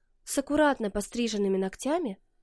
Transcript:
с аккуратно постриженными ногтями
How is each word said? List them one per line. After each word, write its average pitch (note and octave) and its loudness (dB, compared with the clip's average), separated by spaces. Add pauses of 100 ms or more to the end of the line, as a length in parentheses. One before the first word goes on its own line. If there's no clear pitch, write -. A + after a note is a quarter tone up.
(240)
с - -2
аккуратно C#4 2
постриженными G#3 0
ногтями B3+ -2 (240)